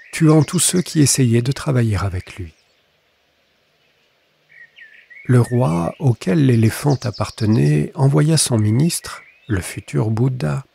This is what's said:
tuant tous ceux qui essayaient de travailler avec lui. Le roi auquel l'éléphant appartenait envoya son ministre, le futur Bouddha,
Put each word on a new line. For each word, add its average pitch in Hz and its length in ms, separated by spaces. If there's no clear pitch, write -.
tuant 156 300
tous 180 160
ceux - 220
qui 160 200
essayaient 123 400
de 127 100
travailler 120 460
avec 90 400
lui. 82 160
Le 123 160
roi 143 580
auquel 147 460
l'éléphant 120 580
appartenait 120 920
envoya 147 420
son 123 200
ministre, 110 680
le 98 120
futur 110 500
Bouddha, 131 540